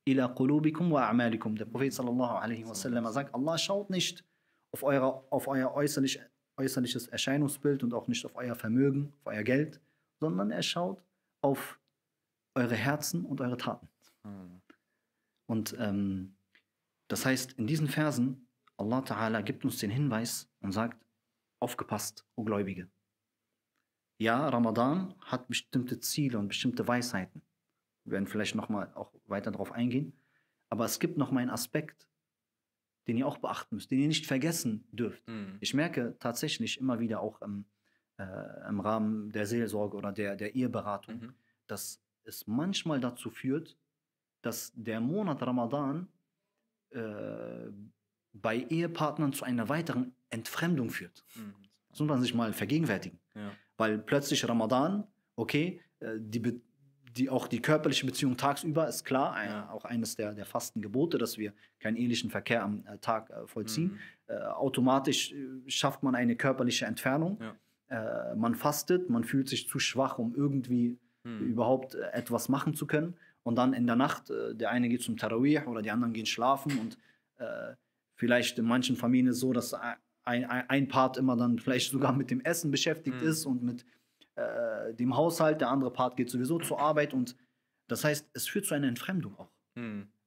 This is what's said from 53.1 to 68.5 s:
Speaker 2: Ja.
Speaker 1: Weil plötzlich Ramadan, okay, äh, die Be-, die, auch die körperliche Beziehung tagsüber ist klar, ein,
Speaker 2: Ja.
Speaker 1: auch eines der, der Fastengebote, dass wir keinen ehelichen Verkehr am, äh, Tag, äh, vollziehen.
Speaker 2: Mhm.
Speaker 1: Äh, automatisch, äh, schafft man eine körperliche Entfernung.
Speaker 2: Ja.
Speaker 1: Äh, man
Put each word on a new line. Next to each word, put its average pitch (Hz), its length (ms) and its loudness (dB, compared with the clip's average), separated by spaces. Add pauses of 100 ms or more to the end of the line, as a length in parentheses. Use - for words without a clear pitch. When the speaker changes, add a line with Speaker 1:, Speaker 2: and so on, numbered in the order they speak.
Speaker 2:
Ja. 104 160 -10 (260)
Speaker 1:
Weil 107 220 2
plötzlich 139 480 2
Ramadan, 127 580 2 (300)
okay, 151 460 0 (180)
äh, 113 200 -6
die 110 200 -4
Be-, 120 220 -2 (540)
die, 131 160 2
auch 127 160 0
die 117 140 -4
körperliche 151 440 2
Beziehung 127 320 0
tagsüber 147 500 0
ist - 160 -6
klar, 135 300 0
ein, 104 160 -4
Speaker 2:
Ja. 104 220 -8
Speaker 1:
auch 110 140 -10
eines 113 300 -2
der, 104 180 -4
der 101 120 -10
Fastengebote, 120 720 -2
dass 113 220 0
wir 104 140 -4 (260)
keinen 113 180 -2
ehelichen 120 320 0
Verkehr 107 340 0
am, 104 220 -4
äh, 104 140 -14
Tag, 110 320 -2
äh, 110 160 -12
vollziehen. 117 460 -2
Speaker 2:
Mhm. 208 60 -14 (280)
Speaker 1:
Äh, 110 160 -6
automatisch, 131 880 2
äh, 131 380 -12
schafft 139 340 0
man 131 120 4
eine 120 200 4
körperliche 127 500 2
Entfernung. 151 560 0
Speaker 2:
Ja. 110 140 -10 (760)
Speaker 1:
Äh, 120 40 -4
man 113 200 2